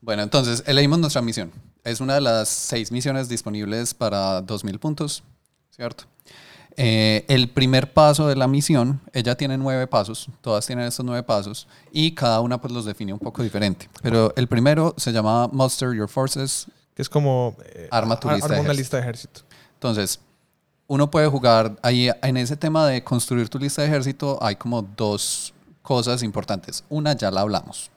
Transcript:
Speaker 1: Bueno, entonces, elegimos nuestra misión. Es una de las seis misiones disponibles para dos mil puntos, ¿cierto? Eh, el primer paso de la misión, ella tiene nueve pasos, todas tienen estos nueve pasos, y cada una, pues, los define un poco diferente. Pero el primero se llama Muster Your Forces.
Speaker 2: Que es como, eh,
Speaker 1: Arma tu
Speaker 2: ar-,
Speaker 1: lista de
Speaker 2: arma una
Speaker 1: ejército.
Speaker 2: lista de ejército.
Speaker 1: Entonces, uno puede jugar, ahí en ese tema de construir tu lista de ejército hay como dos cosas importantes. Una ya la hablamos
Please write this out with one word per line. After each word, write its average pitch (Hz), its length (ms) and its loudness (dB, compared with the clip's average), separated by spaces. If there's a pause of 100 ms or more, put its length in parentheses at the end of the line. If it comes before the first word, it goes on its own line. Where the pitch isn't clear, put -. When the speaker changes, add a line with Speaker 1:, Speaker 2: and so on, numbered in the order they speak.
Speaker 1:
Bueno, 107 200 -2
entonces, 120 420 0
elegimos 143 320 4
nuestra 147 240 2
misión. 113 300 -4 (320)
Es 117 180 -6
una 135 140 0
de 143 60 4
las 113 280 2
seis - 420 -4
misiones 127 380 -4
disponibles 110 640 -4
para 98 480 -2
dos 95 220 -8
mil 98 160 -6
puntos, 151 440 -6 (460)
¿cierto? - 360 -12 (720)
Eh, 110 520 4
el 123 220 2
primer 131 440 2
paso 151 340 6
de 139 80 2
la 131 120 2
misión, 139 520 2 (140)
ella 123 240 0
tiene 135 220 -2
nueve 131 260 -2
pasos, 113 420 -2 (140)
todas 110 240 -2
tienen 123 220 -4
estos 123 180 -6
nueve 123 160 -4
pasos, 104 460 -4 (240)
y 160 240 0
cada 117 240 2
una, 120 200 -2
pues, 120 140 -8
los 117 120 -6
define 101 280 -8
un 107 60 -8
poco 120 240 -6
diferente. 101 460 -2 (120)
Pero 113 340 2
el 123 120 0
primero 151 500 2
se - 140 -4
llama 113 380 2
Muster 131 440 0
Your 104 160 -2
Forces. 135 560 -4 (300)
Speaker 2:
Que - 80 -6
es - 60 -8
como, 127 540 0
eh, - 280 -18
Speaker 1:
Arma 113 280 2
tu - 80 -4
Speaker 2:
ar-, 151 100 2
Speaker 1:
lista 147 120 0
de - 60 2
Speaker 2:
arma 147 80 2
una 147 100 0
Speaker 1:
ejército. 139 80 -2
Speaker 2:
lista 131 160 -4
de 123 60 -2
ejército. - 380 -10 (340)
Speaker 1:
Entonces, 107 440 -2 (680)
uno 147 240 2
puede 151 160 4
jugar, 113 560 4
ahí 123 260 4 (140)
en 131 140 2
ese 127 200 -2
tema 156 300 2
de 131 160 0
construir 120 460 0
tu 139 100 -6
lista 143 240 -2
de 143 40 2
ejército 139 540 -2
hay 107 140 0
como 117 260 -4
dos 104 720 -4 (300)
cosas 123 400 0
importantes. 101 680 -6
Una 151 240 0
ya 110 160 0
la 95 120 0
hablamos - 560 -4